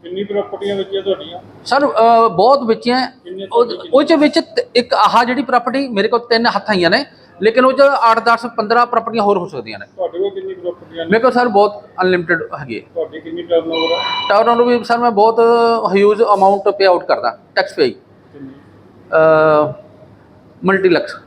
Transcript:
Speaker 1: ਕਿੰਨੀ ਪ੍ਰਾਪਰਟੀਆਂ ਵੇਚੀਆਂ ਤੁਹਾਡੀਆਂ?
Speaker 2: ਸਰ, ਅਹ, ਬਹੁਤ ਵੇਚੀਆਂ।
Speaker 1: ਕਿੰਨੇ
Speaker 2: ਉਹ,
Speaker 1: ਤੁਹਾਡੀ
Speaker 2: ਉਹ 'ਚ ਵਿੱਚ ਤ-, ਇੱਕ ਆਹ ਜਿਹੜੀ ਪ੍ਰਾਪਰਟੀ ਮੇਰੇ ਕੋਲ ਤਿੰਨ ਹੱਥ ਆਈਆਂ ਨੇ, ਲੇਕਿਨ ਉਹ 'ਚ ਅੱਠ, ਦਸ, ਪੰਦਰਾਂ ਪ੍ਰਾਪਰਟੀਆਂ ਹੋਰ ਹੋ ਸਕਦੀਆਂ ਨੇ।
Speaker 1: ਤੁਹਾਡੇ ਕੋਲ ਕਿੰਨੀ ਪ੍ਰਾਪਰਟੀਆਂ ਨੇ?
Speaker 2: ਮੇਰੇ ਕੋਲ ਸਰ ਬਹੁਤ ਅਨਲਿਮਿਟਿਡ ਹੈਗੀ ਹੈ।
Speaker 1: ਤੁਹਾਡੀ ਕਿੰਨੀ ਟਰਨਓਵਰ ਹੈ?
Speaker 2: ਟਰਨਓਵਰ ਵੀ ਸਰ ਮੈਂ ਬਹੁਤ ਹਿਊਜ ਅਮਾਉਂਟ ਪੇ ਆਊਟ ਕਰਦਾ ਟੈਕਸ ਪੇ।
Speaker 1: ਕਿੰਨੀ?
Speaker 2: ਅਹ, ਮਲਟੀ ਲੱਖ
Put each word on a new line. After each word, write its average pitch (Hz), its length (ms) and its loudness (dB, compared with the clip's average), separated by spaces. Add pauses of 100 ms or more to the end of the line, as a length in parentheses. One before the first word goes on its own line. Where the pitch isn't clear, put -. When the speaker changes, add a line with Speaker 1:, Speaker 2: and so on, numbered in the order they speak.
Speaker 1:
ਕਿੰਨੀ 180 220 -8
ਪ੍ਰਾਪਰਟੀਆਂ 202 520 -6
ਵੇਚੀਆਂ 190 260 -6
ਤੁਹਾਡੀਆਂ? 175 380 -6 (240)
Speaker 2:
ਸਰ, 277 220 0
ਅਹ, 226 420 4
ਬਹੁਤ 226 340 2
ਵੇਚੀਆਂ। 240 440 -2 (180)
Speaker 1:
ਕਿੰਨੇ 190 280 -14
Speaker 2:
ਉਹ, 240 120 2
Speaker 1:
ਤੁਹਾਡੀ - 300 -8
Speaker 2:
ਉਹ 277 80 6
'ਚ 302 100 0
ਵਿੱਚ 302 260 2
ਤ-, - 360 -6
ਇੱਕ 240 200 0
ਆਹ 202 300 2
ਜਿਹੜੀ 247 180 -2
ਪ੍ਰਾਪਰਟੀ 262 460 -2
ਮੇਰੇ 214 200 -2
ਕੋਲ 226 120 0
ਤਿੰਨ 233 260 -2
ਹੱਥ 202 240 -2
ਆਈਆਂ 180 200 2
ਨੇ, 247 140 0 (380)
ਲੇਕਿਨ 226 220 2
ਉਹ 262 80 4
'ਚ 247 80 -2 (320)
ਅੱਠ, 226 60 2
ਦਸ, 233 280 0
ਪੰਦਰਾਂ 233 400 0
ਪ੍ਰਾਪਰਟੀਆਂ 226 360 -2
ਹੋਰ 202 160 2
ਹੋ 175 80 -6
ਸਕਦੀਆਂ 110 320 -14
ਨੇ। 101 80 -18 (100)
Speaker 1:
ਤੁਹਾਡੇ 170 220 -6
ਕੋਲ 196 120 -4
ਕਿੰਨੀ 190 240 -12
ਪ੍ਰਾਪਰਟੀਆਂ 170 500 -12
ਨੇ? 165 60 -10
Speaker 2:
ਮੇਰੇ 220 120 2
ਕੋਲ 254 100 2
ਸਰ 247 160 0
ਬਹੁਤ 202 360 0 (180)
ਅਨਲਿਮਿਟਿਡ 180 400 0 (180)
ਹੈਗੀ 120 200 -10
ਹੈ। - 140 -20
Speaker 1:
ਤੁਹਾਡੀ 156 260 -8
ਕਿੰਨੀ 165 220 -12
ਟਰਨਓਵਰ 165 500 -2
ਹੈ? 175 60 -2 (300)
Speaker 2:
ਟਰਨਓਵਰ 233 500 2
ਵੀ 226 60 -6
ਸਰ 240 140 -2
ਮੈਂ 240 120 0
ਬਹੁਤ 226 300 2 (560)
ਹਿਊਜ 202 260 2
ਅਮਾਉਂਟ 196 460 2
ਪੇ 196 160 0
ਆਊਟ 180 200 2
ਕਰਦਾ 120 340 -2 (160)
ਟੈਕਸ - 200 -2
ਪੇ। 135 160 0
Speaker 1:
ਕਿੰਨੀ? - 600 -20 (640)
Speaker 2:
ਅਹ, 156 600 4 (920)
ਮਲਟੀ 190 240 2
ਲੱਖ 151 380 -2